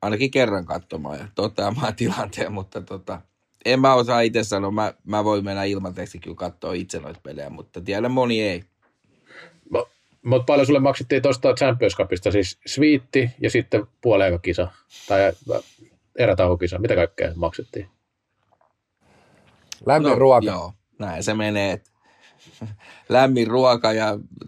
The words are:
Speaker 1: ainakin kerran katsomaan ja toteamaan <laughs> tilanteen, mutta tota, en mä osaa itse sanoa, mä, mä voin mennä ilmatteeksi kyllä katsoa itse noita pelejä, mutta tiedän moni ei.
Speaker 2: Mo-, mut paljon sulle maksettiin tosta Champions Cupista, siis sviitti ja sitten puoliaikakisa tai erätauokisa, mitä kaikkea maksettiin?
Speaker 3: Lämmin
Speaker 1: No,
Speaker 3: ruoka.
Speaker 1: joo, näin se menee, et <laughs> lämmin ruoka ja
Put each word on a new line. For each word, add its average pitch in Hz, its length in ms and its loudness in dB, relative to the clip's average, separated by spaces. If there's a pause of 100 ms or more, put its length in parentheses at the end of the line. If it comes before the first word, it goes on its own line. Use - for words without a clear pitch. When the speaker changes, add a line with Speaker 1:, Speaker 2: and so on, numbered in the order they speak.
Speaker 1:
ainakin 107 300 -2
kerran 104 340 0
katsomaan 73 540 -10
ja 85 160 -14
toteamaan 107 640 -4
<laughs> - 40 -6
tilanteen, 110 500 -6
mutta 101 300 -10
tota, 92 400 -12 (440)
en 127 140 2
mä 135 140 6
osaa 120 280 2
itse 113 220 0
sanoa, 101 280 -4
mä, 104 220 -4 (100)
mä 104 200 -2
voin 104 200 0
mennä 98 200 -6
ilmatteeksi 92 560 -8
kyllä 87 160 -14
katsoa 87 380 -10
itse 90 260 -8
noita 73 240 -16
pelejä, 71 260 -14
mutta - 320 -16
tiedän 101 300 -2
moni 120 300 0
ei. 95 220 -4 (1120)
Speaker 2:
Mo-, - 140 -4 (340)
mut 123 220 2
paljon 139 200 4
sulle 139 140 4
maksettiin 135 420 0
tosta 135 320 2
Champions 120 420 2
Cupista, 92 360 -2
siis 98 340 0
sviitti 135 760 2
ja 113 100 0
sitten 113 380 0 (140)
puoliaikakisa 95 680 2 (400)
tai 98 140 4 (960)
erätauokisa, 90 640 2
mitä 113 160 0
kaikkea 85 400 0
maksettiin? 87 540 -8 (2000)
Speaker 3:
Lämmin 147 260 4
Speaker 1:
No, 123 80 2
Speaker 3:
ruoka. 127 260 6
Speaker 1:
joo, 92 280 -6 (260)
näin 92 240 -8
se 104 100 -2
menee, 104 380 -2
et - 200 -10 (680)
<laughs> - 500 -16
lämmin 127 380 4
ruoka 120 460 2
ja 107 260 -2 (280)